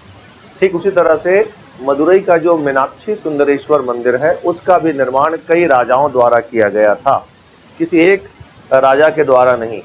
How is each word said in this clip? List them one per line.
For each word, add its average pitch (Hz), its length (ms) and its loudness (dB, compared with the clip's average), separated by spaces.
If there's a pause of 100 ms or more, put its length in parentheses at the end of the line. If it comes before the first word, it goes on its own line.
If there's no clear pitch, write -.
(600)
ठीक 190 160 0
उसी 170 160 -4
तरह 165 240 2
से 185 340 0 (320)
मदुरई 147 380 2
का 185 180 0
जो 165 200 0
मीनाक्षी 139 580 -4
सुंदरेश्वर 143 680 -2
मंदिर 123 340 -2
है, 156 200 -2
उसका 175 420 -2
भी 160 160 -2
निर्माण 135 440 -2 (100)
कई 170 180 2
राजाओं 131 460 2
द्वारा 120 280 2
किया 113 300 -2
गया 104 260 2
था, 127 320 -2 (500)
किसी 165 220 -2
एक 196 300 0 (440)
राजा 135 360 4
के 151 140 -2
द्वारा 127 320 2
नहीं। 113 300 -8